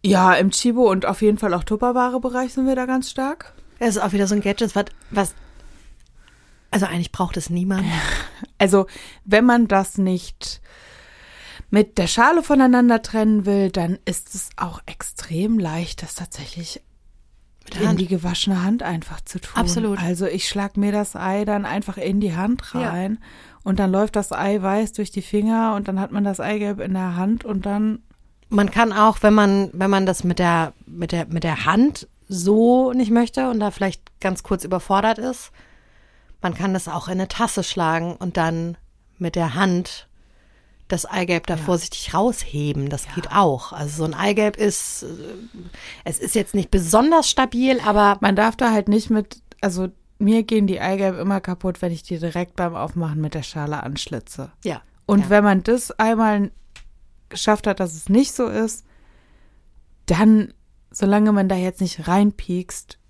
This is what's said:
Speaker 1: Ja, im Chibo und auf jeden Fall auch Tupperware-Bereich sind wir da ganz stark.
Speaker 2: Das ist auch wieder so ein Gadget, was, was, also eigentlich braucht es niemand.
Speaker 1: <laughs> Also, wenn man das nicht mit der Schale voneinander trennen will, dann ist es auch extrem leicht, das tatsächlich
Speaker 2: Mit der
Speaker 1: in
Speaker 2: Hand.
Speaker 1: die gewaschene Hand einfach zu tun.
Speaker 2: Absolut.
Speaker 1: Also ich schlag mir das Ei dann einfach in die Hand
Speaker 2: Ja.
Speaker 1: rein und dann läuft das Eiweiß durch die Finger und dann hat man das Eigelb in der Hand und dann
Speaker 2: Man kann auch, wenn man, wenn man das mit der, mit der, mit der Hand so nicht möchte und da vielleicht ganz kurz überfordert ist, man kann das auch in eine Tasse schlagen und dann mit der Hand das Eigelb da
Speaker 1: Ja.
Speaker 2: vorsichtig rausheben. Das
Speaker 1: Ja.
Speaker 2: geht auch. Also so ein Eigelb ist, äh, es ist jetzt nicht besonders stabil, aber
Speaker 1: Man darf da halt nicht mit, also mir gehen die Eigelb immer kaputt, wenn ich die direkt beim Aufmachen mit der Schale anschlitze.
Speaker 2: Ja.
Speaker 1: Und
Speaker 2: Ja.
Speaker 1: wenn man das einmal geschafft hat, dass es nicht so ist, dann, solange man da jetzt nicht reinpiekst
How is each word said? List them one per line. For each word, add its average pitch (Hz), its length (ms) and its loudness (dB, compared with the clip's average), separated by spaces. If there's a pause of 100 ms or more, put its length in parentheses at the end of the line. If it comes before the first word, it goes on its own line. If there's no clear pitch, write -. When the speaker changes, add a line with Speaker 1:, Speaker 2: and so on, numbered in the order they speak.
Speaker 1:
Ja, 185 320 6
im 190 160 4
Chibo 240 400 4
und 190 160 0
auf 196 160 -2
jeden 214 160 4
Fall 196 160 0
auch 165 100 -2
Tupperware-Bereich 247 880 -2
sind 262 140 0
wir 269 100 2
da 254 100 -2
ganz 262 240 -2
stark. 277 440 -8 (240)
Speaker 2:
Das 233 120 2
ist 202 80 0
auch 185 140 0
wieder 202 140 2
so 196 80 0
ein 202 80 0
Gadget, 202 340 -2
was, 202 80 0 (260)
was, 196 240 -2 (1400)
also 196 160 0
eigentlich 170 260 -4
braucht 180 240 -4
es 165 140 -8
niemand. 185 400 -2
Speaker 1:
<laughs> 165 40 -4 (600)
Also, 190 300 4 (380)
wenn 214 200 6
man 240 240 6
das 196 300 0
nicht - 640 -4 (1040)
mit 208 300 2
der 180 80 2
Schale 302 360 4
voneinander 247 600 6
trennen 214 420 2
will, 196 260 2
dann 180 340 -2
ist - 300 -6
es - 220 -8
auch 165 300 -8
extrem 208 720 -4
leicht, 170 440 -6
das - 120 -12
tatsächlich - 680 -12 (840)
Speaker 2:
Mit - 100 -16
der - 80 -8
Speaker 1:
in 196 60 2
Speaker 2:
Hand. 170 120 2
Speaker 1:
die 185 60 0
gewaschene 180 560 -2
Hand 214 220 0
einfach 165 380 -6
zu - 180 -12
tun. - 200 -6
Speaker 2:
Absolut. 202 400 -2
Speaker 1:
Also 175 260 -2
ich 180 220 -4
schlag 202 280 -4
mir 202 160 0
das 208 240 -2
Ei 190 280 -2
dann 208 220 -2
einfach 190 320 -6
in 196 220 -2
die 180 160 -2
Hand 214 260 -2 (100)
Speaker 2:
Ja. 240 180 -4
Speaker 1:
rein 185 280 -4 (460)
und 196 160 0
dann 190 100 2
läuft 202 260 0
das 208 160 -2
Eiweiß 202 600 -2
durch 208 180 -6
die 196 120 -8
Finger 220 520 0
und 202 140 -4
dann 190 120 -2
hat 202 120 -6
man 202 120 -2
das 190 160 -2
Eigelb 208 400 -4
in 185 140 -4
der 185 220 -4
Hand 202 280 -2
und 202 220 -4
dann 214 360 -2 (460)
Speaker 2:
Man 202 220 2
kann 226 220 2
auch, 214 300 4
wenn 214 120 8
man, 196 400 4
wenn 190 160 0
man 190 160 2
das 185 180 0
mit 180 140 0
der, 170 340 2 (140)
mit 170 260 -8
der, 170 140 -4
mit 165 180 -4
der 160 220 -2
Hand 233 400 2 (220)
so 226 640 4
nicht 247 180 0
möchte 240 400 0
und 233 100 -2
da 208 120 0
vielleicht - 280 -4 (200)
ganz 190 240 -4
kurz 185 200 -4
überfordert 202 540 0
ist, 247 320 -8 (880)
man 180 120 -2
kann 190 220 -2
das 180 140 -4
auch 160 200 -8
in 185 60 -6
eine 190 140 -2
Tasse 220 360 -2
schlagen 165 520 -2
und 180 200 -6
dann 165 400 -2 (400)
mit 170 180 -6
der 165 200 -2
Hand 180 540 -2 (800)
das - 180 -4
Eigelb 180 400 -2
da 175 100 -2
Speaker 1:
Ja. 160 60 -6
Speaker 2:
vorsichtig - 500 -2
rausheben. 147 800 -2
Das 143 160 -8
Speaker 1:
Ja. - 80 -16
Speaker 2:
geht - 180 -8
auch. 156 400 2
Also 151 240 -8
so 160 80 -4
ein 160 80 -4
Eigelb 208 460 0
ist, - 460 -2
äh, - 20 -14 (1000)
es - 140 -6
ist - 160 -4
jetzt 214 200 0
nicht 196 160 0
besonders 220 600 4
stabil, 262 520 2
aber 202 380 4
Speaker 1:
Man 196 160 2
darf 220 200 2
da 233 160 2
halt 208 160 2
nicht 214 200 2
mit, 214 320 -2 (220)
also 185 260 -2 (300)
mir 220 240 4
gehen 214 240 2
die 185 140 0
Eigelb 190 380 0
immer 196 220 -2
kaputt, 180 400 -6
wenn 175 120 -2
ich 160 100 -8
die 175 160 -8
direkt 170 380 -6
beim 170 200 -2
Aufmachen 156 460 -4
mit 151 100 -4
der 151 100 -6
Schale 147 400 -8
anschlitze. - 680 -10 (120)
Speaker 2:
Ja. 160 180 -6 (240)
Speaker 1:
Und 202 140 6
Speaker 2:
Ja. 180 100 -2
Speaker 1:
wenn 208 140 8
man 190 180 4
das 240 300 0
einmal 220 580 2 (800)
geschafft 208 360 0
hat, 196 140 -2
dass 170 140 -4
es 160 160 -10
nicht 254 240 4
so 247 140 -2
ist, 220 360 -4 (1200)
dann, 214 460 4 (380)
solange 208 420 2
man 196 160 2
da 190 80 0
jetzt 180 240 -4
nicht 170 260 -4
reinpiekst 180 920 -2 (120)